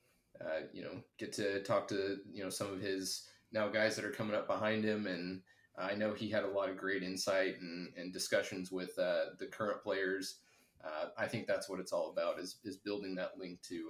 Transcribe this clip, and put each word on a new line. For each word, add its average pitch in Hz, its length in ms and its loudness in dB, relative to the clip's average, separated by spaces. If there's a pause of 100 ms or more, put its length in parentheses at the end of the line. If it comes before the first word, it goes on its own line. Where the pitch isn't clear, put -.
(400)
uh, 80 320 -2
you 87 120 -8
know, 80 80 -6 (260)
get - 160 -6
to 98 300 2
talk 101 240 4
to, 98 300 2 (140)
you 101 120 -6
know, 92 80 -2
some 101 200 -2
of 95 80 -4
his 95 480 -2 (240)
now 107 180 2
guys 110 260 4
that 104 100 -2
are 101 60 -2
coming 107 240 0
up - 100 2
behind 107 380 2
him. 107 240 4
And 92 340 -2 (340)
I 95 200 0
know 107 180 2
he 104 160 -2
had 104 140 2
a 95 60 0
lot 98 200 2
of 92 80 -4
great 95 240 0
insight 95 580 2
and, 87 380 -6
and 90 160 -6
discussions 92 580 0
with, 90 280 -4
uh, 87 280 4 (120)
the 95 80 -6
current 104 340 -2
players. 95 540 0 (500)
Uh, 78 220 -2 (100)
I 110 80 0
think 107 220 -2
that's 98 200 0
what 92 120 -4
it's 92 120 -6
all 82 200 2
about, 85 280 0
is, 87 240 -6
is 92 140 -6
building 101 380 -2
that 92 240 -2
link 90 240 -8
to, 82 260 -6